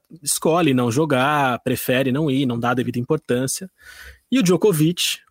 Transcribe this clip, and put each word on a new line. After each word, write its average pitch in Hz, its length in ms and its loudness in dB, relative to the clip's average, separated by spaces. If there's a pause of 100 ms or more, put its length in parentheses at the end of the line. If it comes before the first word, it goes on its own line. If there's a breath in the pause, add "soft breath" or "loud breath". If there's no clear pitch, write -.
(240)
escolhe 160 500 2
não 123 180 0
jogar, 139 680 0
prefere 127 520 -2
não 147 200 0
ir, 135 140 0
não 120 140 -4
dá 120 120 -2
a - 40 0
devida 123 240 -2
importância. 135 680 -4 (640 loud breath)
E 247 80 4
o 233 40 4
Djokovic 175 760 2 (120)